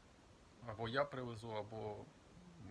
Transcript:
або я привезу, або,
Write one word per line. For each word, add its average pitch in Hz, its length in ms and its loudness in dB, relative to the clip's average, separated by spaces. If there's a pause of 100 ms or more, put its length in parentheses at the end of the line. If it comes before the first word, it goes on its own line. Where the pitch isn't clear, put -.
(680)
або 113 220 2
я 135 160 8
привезу, 120 460 0
або, 107 540 0 (680)